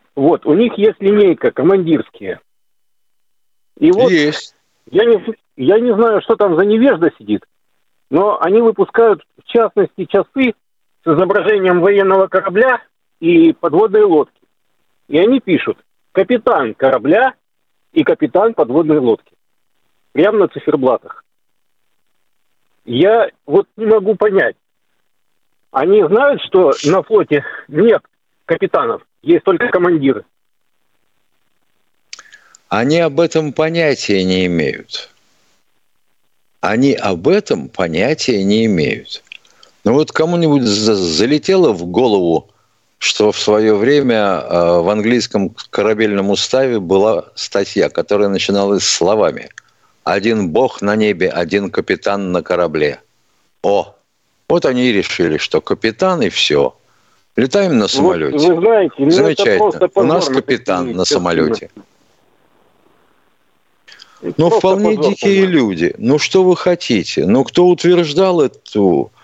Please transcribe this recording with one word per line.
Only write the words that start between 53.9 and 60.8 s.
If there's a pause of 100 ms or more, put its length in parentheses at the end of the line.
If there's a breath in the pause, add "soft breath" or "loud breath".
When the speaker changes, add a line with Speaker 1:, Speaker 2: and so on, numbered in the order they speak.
Speaker 2:
вот
они
и
решили,
что
капитан
и
всё. (600)
Летаем
на
Speaker 1:
Вот
Speaker 2:
самолёте.
Speaker 1:
вы
знаете,
ну
это
Speaker 2:
Замечательно.
Speaker 1:
просто
Speaker 2:
У
нас
Speaker 1:
позорно,
Speaker 2:
капитан
Speaker 1:
такие